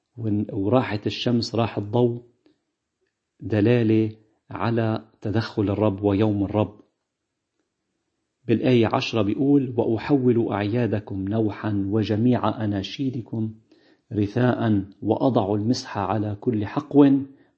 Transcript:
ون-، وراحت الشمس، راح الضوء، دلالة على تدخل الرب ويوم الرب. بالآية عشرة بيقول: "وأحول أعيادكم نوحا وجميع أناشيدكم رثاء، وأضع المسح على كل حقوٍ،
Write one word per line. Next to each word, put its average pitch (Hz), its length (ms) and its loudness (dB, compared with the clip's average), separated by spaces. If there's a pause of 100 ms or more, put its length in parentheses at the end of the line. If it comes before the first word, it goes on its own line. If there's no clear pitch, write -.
(180)
ون-، 107 360 -2
وراحت 107 540 0
الشمس، 117 480 -2
راح 113 220 0
الضوء، 117 440 0 (1160)
دلالة 110 720 2 (380)
على 110 560 -2 (160)
تدخل 110 420 -2
الرب 98 400 0
ويوم 101 400 2
الرب. 104 360 -2 (1700)
بالآية 117 460 4
عشرة 117 280 -2
بيقول: 131 560 2
"وأحول 113 760 2
أعيادكم 104 760 -2
نوحا 104 600 -2
وجميع 110 760 0
أناشيدكم 110 880 -6 (600)
رثاء، 107 720 0 (180)
وأضع 107 540 0
المسح 110 420 -4
على 104 440 -2
كل 107 240 -2
حقوٍ، 139 460 4 (460)